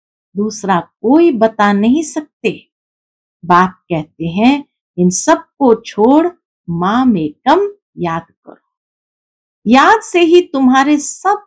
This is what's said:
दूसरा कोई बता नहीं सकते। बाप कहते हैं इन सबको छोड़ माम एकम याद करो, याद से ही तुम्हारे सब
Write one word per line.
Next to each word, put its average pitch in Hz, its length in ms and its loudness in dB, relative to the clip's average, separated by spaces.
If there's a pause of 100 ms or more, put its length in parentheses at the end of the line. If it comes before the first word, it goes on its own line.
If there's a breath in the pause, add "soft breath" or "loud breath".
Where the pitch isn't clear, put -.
(380)
दूसरा 196 420 -4
कोई 302 520 0
बता 214 420 0
नहीं 233 300 0
सकते। - 680 -10 (720)
बाप 180 440 0
कहते 160 380 -8
हैं 240 380 0 (320)
इन 180 120 2
सबको 277 680 0
छोड़ 254 520 0 (420)
माम 202 480 0
एकम 302 560 -2 (240)
याद 165 340 -6
करो, - 440 -20 (920)
याद 320 340 4
से - 180 -2
ही 339 220 4
तुम्हारे 269 560 0
सब 381 500 -4